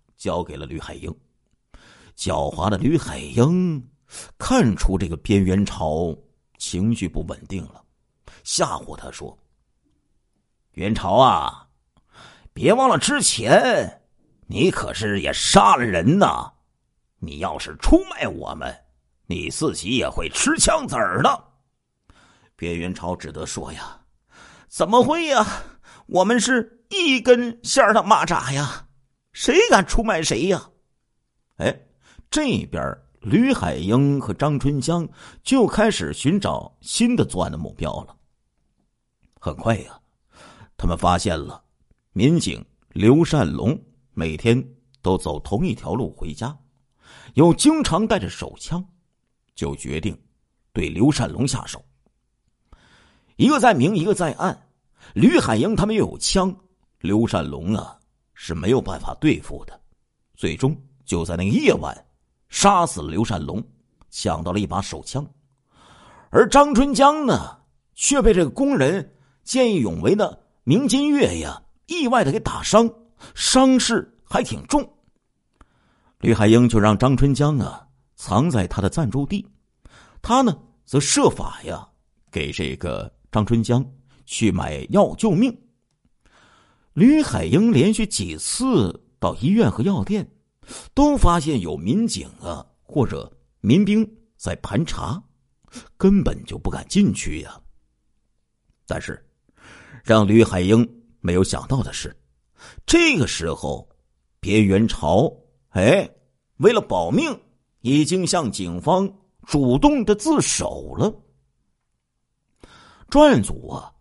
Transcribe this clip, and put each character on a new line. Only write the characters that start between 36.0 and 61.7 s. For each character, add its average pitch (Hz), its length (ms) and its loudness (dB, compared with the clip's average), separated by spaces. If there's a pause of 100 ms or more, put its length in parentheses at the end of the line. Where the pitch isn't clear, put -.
寻 185 260 -2
找 - 400 -6
新 240 360 -2
的 - 100 2
作 - 160 -6
案 87 100 -4
的 71 60 -10
目 76 160 -10
标 - 180 -8 (120)
了。 - 120 -20 (1200)
很 - 160 -8
快 113 240 -2
呀， - 200 -20 (760)
他 - 100 -4
们 85 100 0
发 87 200 2
现 85 200 -2
了 - 240 -12 (520)
民 143 260 2
警 60 240 -6 (260)
刘 139 360 6
善 117 260 0
龙 107 260 -2 (360)
每 78 240 -6
天 120 260 2 (380)
都 92 160 0
走 76 220 -6
同 123 260 -4
一 - 80 -2
条 - 200 -8
路 104 180 -6
回 80 220 -12
家， 147 220 -10 (800)
又 165 200 6
经 302 300 4
常 214 240 0
带 202 120 0
着 90 100 -6
手 - 300 -12
枪， 180 260 -6 (680)
就 71 200 -6
决 71 240 -8
定 92 180 -6 (540)
对 85 160 -4
刘 98 240 2
善 123 180 -4
龙 113 180 -4
下 - 180 -6
手。 - 180 -16 (1500)
一 220 120 6
个 294 100 2
在 226 140 6
明， 156 240 2
一 160 80 -2
个 208 80 0
在 160 200 -2
暗， - 360 -6 (440)
吕 269 260 6
海 113 160 0
英 180 200 0
他 190 120 0
们 220 80 -2
又 180 100 2
有 - 140 -10
枪， 185 360 0 (440)
刘 107 260 0
善 90 180 -2
龙 71 300 -6
啊 - 240 -8 (380)
是 - 180 -12
没 85 160 -4
有 127 100 4
办 - 200 -8
法 - 160 -8
对 117 260 0
付 - 240 -14
的。 - 160 -20 (540)
最 78 200 -4
终 135 240 -2 (240)
就 85 220 -4
在 85 100 -8
那 92 140 -2
个 - 0 -
夜 226 240 2